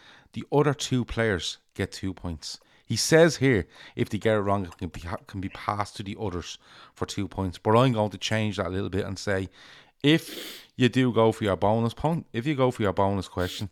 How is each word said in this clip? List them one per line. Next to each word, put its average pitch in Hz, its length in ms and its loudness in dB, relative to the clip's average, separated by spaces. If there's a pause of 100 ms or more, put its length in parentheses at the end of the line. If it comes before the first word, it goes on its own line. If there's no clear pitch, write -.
(320)
the - 200 -10
other 143 200 4
two 127 320 -2
players 110 540 -2 (160)
get 98 180 -4
two 95 220 -6
points. - 440 -10 (280)
He 117 100 -2
says 165 420 4
here, 127 280 2 (300)
if 117 120 -2
they 107 100 -4
get 110 180 2
it 104 40 2
wrong, 101 240 0
it 85 140 -12
can 92 100 -6
be, - 140 -14 (240)
can 98 140 -10
be 92 100 -6
passed - 460 -4
to 113 80 -8
the 98 160 -8
others 87 360 -6 (380)
for - 100 -6
two 98 240 -4
points. 95 300 -4
But 110 180 4
I'm 127 160 6
going 107 180 0
to 98 80 -12
change 107 380 -2
that 95 120 -2
a - 20 -6
little 95 200 -4
bit 95 140 -2
and 95 140 -8
say, 95 300 -2 (540)
if - 640 0 (120)
you 123 120 6
do 127 240 2
go 113 200 6
for - 120 -6
your 95 120 2
bonus 113 380 2
point, 160 380 -2
if 117 140 -4
you 156 80 0
go 131 160 2
for 113 120 -4
your 98 100 2
bonus 98 360 0
question, 92 440 -4